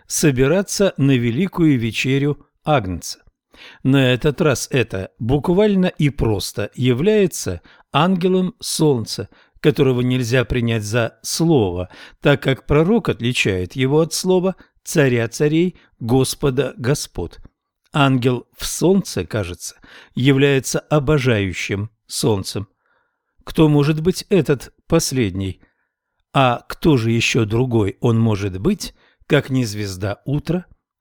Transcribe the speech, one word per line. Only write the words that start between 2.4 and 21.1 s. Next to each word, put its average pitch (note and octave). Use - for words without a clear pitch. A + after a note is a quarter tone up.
Агнца. G2
На C3
этот C3+
раз D3+
это G2
буквально F3+
и D3
просто G#2+
является C3
ангелом F#3
солнца, C3
которого C3
нельзя B2+
принять A#2
за A2+
слово, G#2
так C#3+
как -
пророк E3
отличает G2+
его C3+
от D#3+
слова F#3
«царя B2
царей, D#3+
Господа B2+
Господ». A#2
Ангел C3
в -
солнце, E3+
кажется, F2
является C3+
обожающим A#2+